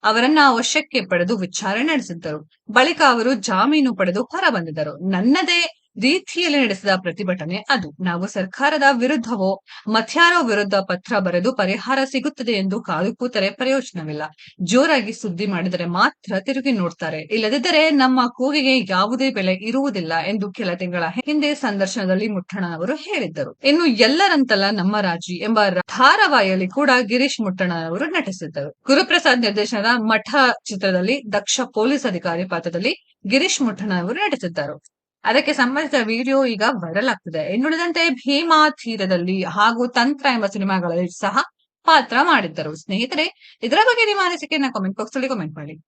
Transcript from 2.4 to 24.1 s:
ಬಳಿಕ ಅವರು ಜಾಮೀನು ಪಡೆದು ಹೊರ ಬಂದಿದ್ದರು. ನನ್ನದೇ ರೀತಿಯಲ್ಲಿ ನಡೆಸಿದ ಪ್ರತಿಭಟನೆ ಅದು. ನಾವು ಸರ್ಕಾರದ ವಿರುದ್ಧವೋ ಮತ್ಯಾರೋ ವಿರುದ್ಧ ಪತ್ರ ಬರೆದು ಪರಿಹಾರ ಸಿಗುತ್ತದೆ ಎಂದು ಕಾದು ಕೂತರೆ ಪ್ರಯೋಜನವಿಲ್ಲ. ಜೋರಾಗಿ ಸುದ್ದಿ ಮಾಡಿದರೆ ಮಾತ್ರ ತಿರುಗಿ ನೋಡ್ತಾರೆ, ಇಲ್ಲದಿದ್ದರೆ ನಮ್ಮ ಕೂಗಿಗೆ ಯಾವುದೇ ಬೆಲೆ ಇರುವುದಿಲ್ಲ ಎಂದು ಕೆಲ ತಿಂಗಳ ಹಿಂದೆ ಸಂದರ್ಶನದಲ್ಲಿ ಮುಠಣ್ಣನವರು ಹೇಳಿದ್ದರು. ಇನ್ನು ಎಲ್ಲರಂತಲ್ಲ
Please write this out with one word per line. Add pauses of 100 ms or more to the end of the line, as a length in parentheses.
ಬಳಿಕ
ಅವರು
ಜಾಮೀನು
ಪಡೆದು
ಹೊರ
ಬಂದಿದ್ದರು.
ನನ್ನದೇ (400)
ರೀತಿಯಲ್ಲಿ
ನಡೆಸಿದ
ಪ್ರತಿಭಟನೆ (120)
ಅದು. (160)
ನಾವು
ಸರ್ಕಾರದ
ವಿರುದ್ಧವೋ (260)
ಮತ್ಯಾರೋ
ವಿರುದ್ಧ
ಪತ್ರ
ಬರೆದು
ಪರಿಹಾರ
ಸಿಗುತ್ತದೆ
ಎಂದು
ಕಾದು
ಕೂತರೆ
ಪ್ರಯೋಜನವಿಲ್ಲ. (380)
ಜೋರಾಗಿ
ಸುದ್ದಿ
ಮಾಡಿದರೆ
ಮಾತ್ರ
ತಿರುಗಿ
ನೋಡ್ತಾರೆ, (160)
ಇಲ್ಲದಿದ್ದರೆ
ನಮ್ಮ (160)
ಕೂಗಿಗೆ (200)
ಯಾವುದೇ
ಬೆಲೆ
ಇರುವುದಿಲ್ಲ (120)
ಎಂದು
ಕೆಲ
ತಿಂಗಳ (220)
ಹಿಂದೆ
ಸಂದರ್ಶನದಲ್ಲಿ
ಮುಠಣ್ಣನವರು
ಹೇಳಿದ್ದರು. (100)
ಇನ್ನು
ಎಲ್ಲರಂತಲ್ಲ